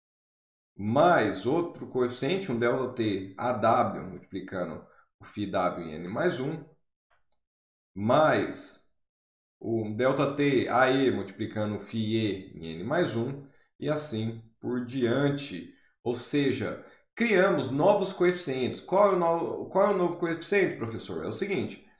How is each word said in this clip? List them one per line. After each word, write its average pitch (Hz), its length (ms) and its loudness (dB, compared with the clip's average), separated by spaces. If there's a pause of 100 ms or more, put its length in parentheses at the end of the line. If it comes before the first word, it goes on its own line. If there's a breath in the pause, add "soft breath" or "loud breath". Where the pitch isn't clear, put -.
(760)
mais 113 680 4
outro 151 420 -2
coeficiente, 139 640 -2
um 117 80 -2
delta 123 360 0
t 98 420 -2
A 123 160 -2
W, 110 560 2
multiplicando 90 760 -8 (360 soft breath)
o - 40 -20
φ 104 220 -8
w 90 380 0
em 78 120 -8
n 87 120 -8
mais 131 320 -2
um, 156 240 -6 (1300)
mais 120 880 2 (800)
o 110 340 -4
delta 139 400 2
t 131 360 2
A 131 200 4
e 135 200 4
multiplicando 104 640 -4
o - 20 -6
φ 113 200 -8
e 107 600 -2
em 82 200 -10
n 90 60 -8
mais 147 300 0
um, 127 320 -4 (320 loud breath)
e 135 100 -4
assim 113 540 -4 (160)
por 120 280 -4
diante. 127 880 -2 (280 soft breath)
Ou 120 120 -2
seja, 117 680 -2 (300 loud breath)
criamos 190 560 2
novos 185 400 2
coeficientes. 143 720 0
Qual 196 320 4
é - 20 2
o 180 40 2
no-, 165 480 0
qual 196 220 4
é 208 60 2
o 185 40 0
novo 175 180 2
coeficiente, 170 640 0
professor? 107 440 -6
É 85 60 -4
o 110 40 -4
seguinte, 175 540 -4 (120 soft breath)